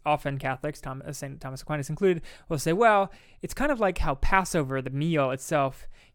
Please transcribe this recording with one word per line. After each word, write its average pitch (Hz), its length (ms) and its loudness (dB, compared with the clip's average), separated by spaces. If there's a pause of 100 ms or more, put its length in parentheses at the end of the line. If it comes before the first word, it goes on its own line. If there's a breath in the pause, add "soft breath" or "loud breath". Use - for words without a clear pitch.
often 147 340 0
Catholics, 139 420 -6
Tom-, 135 260 -10
uh, 147 60 -8
Saint 139 280 -12
Thomas 131 220 -10
Aquinas 147 280 -6
included, 180 320 2 (260 loud breath)
will 156 100 -2
say, 160 140 0
"Well, 202 380 6 (320 loud breath)
it's - 120 -10
kind 285 180 0
of 247 80 0
like 185 180 2
how 143 180 2
Passover, 151 680 2
the 131 80 -8
meal 143 400 2
itself, 135 560 -2 (280 soft breath)